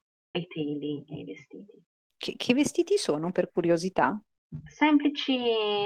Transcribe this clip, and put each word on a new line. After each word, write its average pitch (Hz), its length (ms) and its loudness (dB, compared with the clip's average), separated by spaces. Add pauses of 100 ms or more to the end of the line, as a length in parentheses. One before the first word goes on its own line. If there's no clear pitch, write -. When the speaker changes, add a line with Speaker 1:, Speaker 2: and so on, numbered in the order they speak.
(320)
Speaker 1:
ai 175 160 -6
teli 147 600 -6
e 156 80 -12
ai 175 100 -12
vestiti. - 580 -18 (320)
Speaker 2:
Che, - 220 -8
che - 160 0
vestiti 339 440 0
sono, 160 340 -2
per 180 200 0
curiosità? 170 640 2 (480)
Speaker 1:
Semplici, 294 720 2 (480)